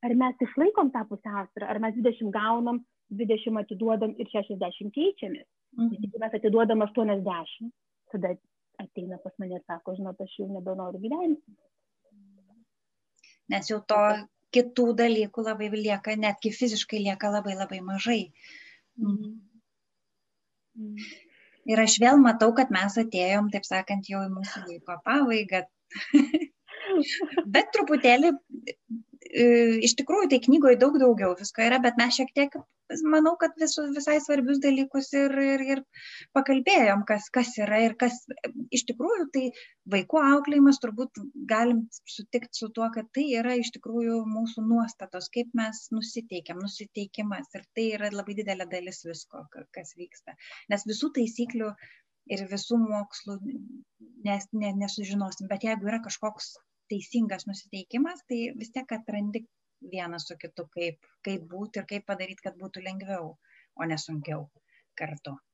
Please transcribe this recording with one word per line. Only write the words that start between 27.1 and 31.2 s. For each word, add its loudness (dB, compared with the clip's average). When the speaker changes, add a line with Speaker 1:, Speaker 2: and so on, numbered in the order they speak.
Speaker 2:
Bet -4
truputėlį, 4
e, -2
iš 2
tikrųjų, 2
tai 6
knygoj 8
daug 6
daugiau 6